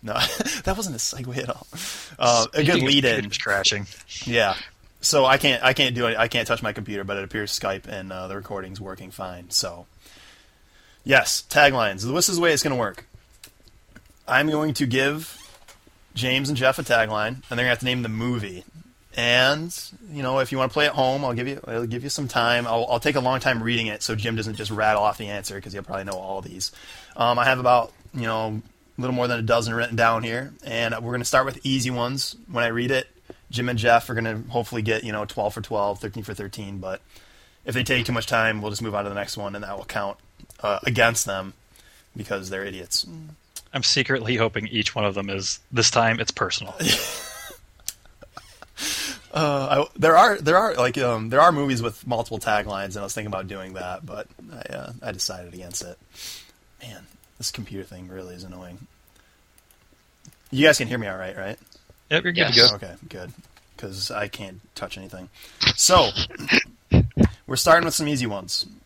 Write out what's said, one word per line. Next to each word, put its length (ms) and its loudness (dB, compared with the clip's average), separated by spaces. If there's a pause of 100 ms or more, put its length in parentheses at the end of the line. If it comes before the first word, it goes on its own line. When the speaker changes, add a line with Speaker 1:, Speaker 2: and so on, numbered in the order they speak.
Speaker 1:
No, 120 -6
<laughs> 500 -2
that 120 0
wasn't 200 -6
a 20 -10
segue 400 -6
at 100 -6
all. 180 -8 (520)
Uh, 360 6
a 100 2
good 80 4
Speaker 2:
Speaking 100 4
of 60 2
Speaker 1:
lead 160 6
in. 100 6
Speaker 2:
computers 240 -4
crashing. 480 0 (380)
Speaker 1:
Yeah. 300 4 (460)
So 240 4
I 140 6
can't, 240 2
I 100 6
can't 220 2
do 140 0
it. 100 0
I 100 4
can't 180 -2
touch 160 0
my 100 -2
computer, 320 -8
but 140 -4
it 60 -6
appears 340 -4
Skype 280 -4
and, 260 -10
uh, 160 -10
the 80 -8
recording's 440 -10
working 300 -14
fine. 400 -12
So, 360 -4 (1160)
yes, 440 4
taglines. 540 4
This 260 0
is 80 -2
the 60 0
way 100 4
it's 100 0
gonna 140 0
work. 300 -4 (1200)
I'm 220 4
going 240 0
to 120 0
give 500 0 (760)
James 340 0
and 100 0
Jeff 200 4
a 40 -4
tagline, 540 2
and 140 -18
they're 80 -2
gonna 100 2
have 120 2
to 40 -8
name 180 0
the 60 -4
movie. 560 -4 (520)
And, 600 2 (360)
you 100 -8
know, 180 0
if 120 0
you 60 -2
wanna 140 2
play 140 4
at 60 2
home, 320 2
I'll 100 0
give 140 -4
you, 180 -8
I'll 200 -2
give 180 -4
you 60 -8
some 180 -6
time. 380 2
I'll, 240 0
I'll 100 2
take 160 2
a 40 4
long 200 2
time 220 0
reading 240 0
it 160 -6
so 120 -2
Jim 220 -2
doesn't 200 -4
just 140 -6
rattle 320 4
off 160 2
the 100 -8
answer, 320 -8
'cause 120 -14
he'll 100 -8
probably 220 -8
know 140 -6
all 240 -8
these. 300 -8 (440)
Um, 220 2
I 80 2
have 120 4
about, 340 4 (220)
you 120 -4
know, 340 -2 (360)
a 40 -8
little 140 -2
more 140 2
than 100 0
a 40 -2
dozen 320 2
written 220 -2
down 260 4
here, 300 -6 (120)
and 380 -2
we're 100 -6
gonna 120 -4
start 220 2
with 180 -8
easy 260 0
ones. 460 -4 (140)
When 120 0
I 60 2
read 220 -2
it, 180 0 (420)
Jim 180 -2
and 100 0
Jeff 300 6
are 60 -6
gonna 360 -2
hopefully 320 -2
get, 200 0
you 80 -8
know, 140 -4
twelve 300 -4
for 60 -8
twelve, 380 -2
thirteen 240 -10
for 120 -10
thirteen, 440 -10
but 220 -8 (640)
if 100 -6
they 80 0
take 240 0
too 60 -4
much 140 -2
time, 360 0
we'll 80 -4
just 120 -8
move 120 -6
on 100 -2
to 60 -6
the 60 -10
next 200 -8
one, 200 -8
and 80 -10
that 120 -10
will 80 -12
count, 340 -6 (440)
uh, 220 0
against 420 2
them 280 -6 (600)
because 320 -6
they're 160 -6
idiots. 420 -6 (680)
Speaker 2:
I'm 80 -2
secretly 540 0
hoping 320 0
each 260 -2
one 100 0
of 100 0
them 160 -6
is, 280 -4 (140)
this 180 4
time 300 4
it's 100 -4
personal. 500 -4
Speaker 1:
<laughs> 40 -4 (2500)
Uh, 540 2
I, 120 -18
there 180 8
are, 220 8
there 180 4
are, 180 4
like, 240 2
um, 300 0
there 120 6
are 120 10
movies 280 0
with 240 -6
multiple 360 -2
taglines, 480 0
and 100 -8
I 60 -6
was 100 -8
thinking 140 -6
about 180 -4
doing 280 -12
that, 300 -10
but 220 -12 (260)
I, 220 -14
uh, 180 -12 (120)
I 80 -8
decided 420 -8
against 300 -10
it. 120 -14 (840)
Man, 240 -18 (320)
this 140 -8
computer 320 -10
thing 240 -18
really 260 -14
is 80 -16
annoying. 460 -16 (1600)
You 160 4
guys 120 8
can 100 -2
hear 100 -2
me 80 -4
all 100 -8
right, 200 -8
right? 200 -8 (540)
Speaker 2:
Yep, 140 2
you're 80 0
good 160 2
to 80 0
Speaker 3:
Yes. 140 8
Speaker 2:
go. 60 -4
Speaker 1:
Okay, 180 -12 (140)
good. 240 -14 (440)
'Cause 340 -8
I 160 -4
can't 340 -12 (140)
touch 240 -10
anything. 300 -14 (480)
So, 340 6 (800)
<coughs> 560 4
we're 80 -4
starting 300 6
with 100 -2
some 140 0
easy 180 0
ones. 400 -4 (200)